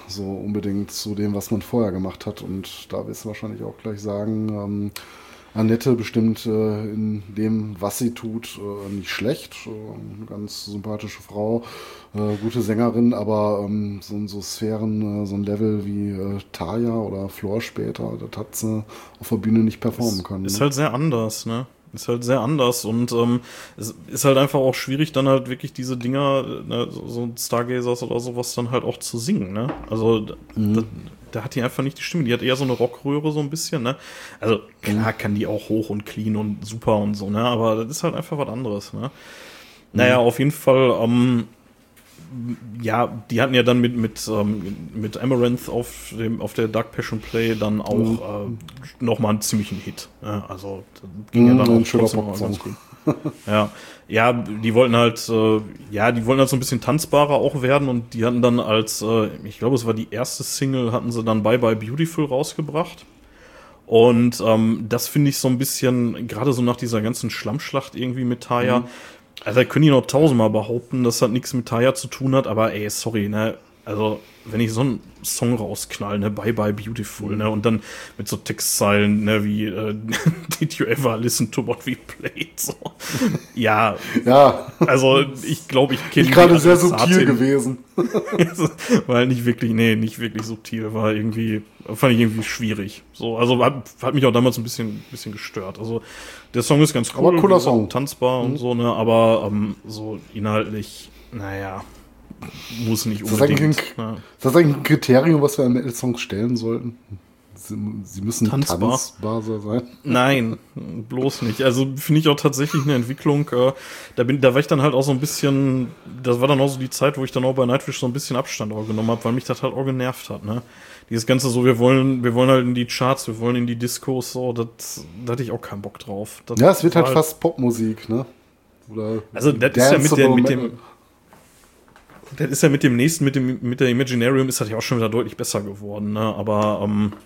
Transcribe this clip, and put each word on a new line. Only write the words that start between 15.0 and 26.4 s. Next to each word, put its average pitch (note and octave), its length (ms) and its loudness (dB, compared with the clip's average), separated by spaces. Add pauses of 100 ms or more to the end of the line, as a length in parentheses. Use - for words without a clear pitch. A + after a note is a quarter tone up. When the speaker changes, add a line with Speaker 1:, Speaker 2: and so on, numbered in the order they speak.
Speaker 1:
äh, - 20 -4
so G2 80 -6
ein G2+ 100 -2
Level G#2 420 -2
wie, G2+ 240 -4
äh, G2 280 -6 (140)
Taya A2+ 420 -4
oder G2 360 -6
Floor G#2+ 320 -6
später, A2+ 580 -8
das A2 180 -12
hat - 160 -12
sie A2 300 -4 (340)
auf - 120 -16
der A#2 60 0
Bühne A2 240 2
nicht A2 200 0
performen A2+ 380 -2
Speaker 2:
Ist, F2+ 60 -8
Speaker 1:
können, F#2+ 200 -8
Speaker 2:
ist F#2+ 100 -4
Speaker 1:
ne? G#2+ 60 -4
Speaker 2:
halt C#3+ 140 2
sehr C#3 200 -2
anders, A#2+ 520 -2
ne? A#2 200 -6 (280)
Ist - 140 -10
halt A#2+ 160 -2
sehr B2 160 2
anders B2 440 0
und, A#2 280 -2
ähm, A#2+ 280 2 (380)
es G#2+ 160 -10 (140)
ist A2+ 180 -2
halt C3+ 100 6
einfach C#3 220 2
auch C3 160 2
schwierig, D3+ 380 -2
dann C3+ 160 2
halt C3+ 200 2
wirklich B2+ 240 -10
diese B2+ 240 -6
Dinger, C3+ 460 0 (240)